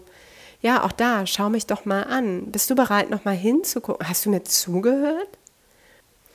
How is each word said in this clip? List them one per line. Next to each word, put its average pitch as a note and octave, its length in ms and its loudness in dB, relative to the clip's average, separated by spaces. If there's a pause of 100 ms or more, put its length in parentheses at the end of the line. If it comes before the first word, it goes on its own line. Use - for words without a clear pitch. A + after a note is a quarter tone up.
(600)
Ja, A#3+ 220 2
auch F#3 80 0
da, A3+ 340 0
schau G3+ 240 -2
mich A3 160 0
doch - 200 -4
mal G3 180 0
an. G#3 480 -2
Bist G#3 180 -2
du C4 60 2
bereit, G#3+ 340 2
noch G#3+ 160 -4
mal G3 100 0
hinzugucken? A#3 720 0
Hast - 180 -2
du G#3 40 2
mir F#3+ 140 2
zugehört? C#4 840 0 (1040)